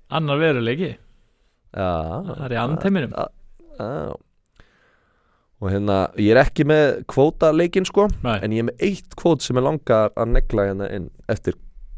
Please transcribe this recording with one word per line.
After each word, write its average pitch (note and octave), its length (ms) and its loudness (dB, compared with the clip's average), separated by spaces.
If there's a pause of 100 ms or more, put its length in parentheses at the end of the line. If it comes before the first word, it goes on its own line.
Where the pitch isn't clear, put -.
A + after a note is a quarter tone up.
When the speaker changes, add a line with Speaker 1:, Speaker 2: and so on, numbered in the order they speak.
(100)
Speaker 1:
annar D3 320 -2
veruleiki. C3+ 480 0 (840)
Speaker 2:
Já. F#2 180 -2 (320)
Speaker 1:
Það F#3 180 -10
er B2+ 100 -8
í A#2 60 -2
andheiminum. D#3 560 -2
Speaker 2:
Já, - 140 -6 (480)
já. D3 420 -10 (1400)
Og G2+ 60 -4
hérna, G2+ 280 0 (180)
ég G#2 180 4
er A#2+ 80 8
ekki - 240 2
með D3+ 420 2
kvótaleikinn, E3 800 2
sko, G3+ 200 2 (160)
Speaker 1:
Nei. A2+ 180 0
Speaker 2:
en G#2+ 160 -2
ég A2+ 80 0
er A#2+ 60 -2
með - 180 -6
eitt - 280 -6
kvót E3 280 0
sem B2+ 160 -2
ég B2+ 60 0
langar A#2 500 2
að A2+ 160 -2
negla G#2 380 4
hérna G2 260 -4
inn F2+ 140 -8 (180)
eftir - 300 -2 (400)